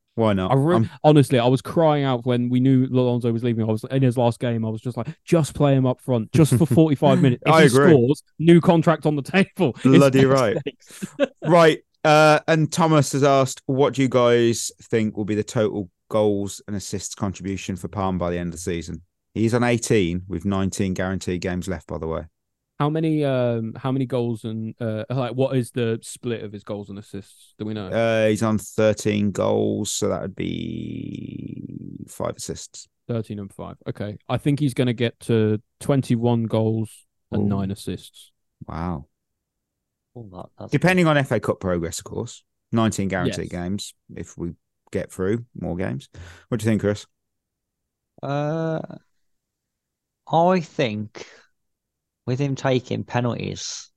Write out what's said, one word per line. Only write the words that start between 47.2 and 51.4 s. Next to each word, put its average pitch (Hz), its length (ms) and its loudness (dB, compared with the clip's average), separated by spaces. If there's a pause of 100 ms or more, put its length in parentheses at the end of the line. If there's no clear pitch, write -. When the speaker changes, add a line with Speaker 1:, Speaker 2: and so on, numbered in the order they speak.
Speaker 3:
Uh, 151 600 -4 (1500)
I 175 280 4
think 107 640 -6 (1040)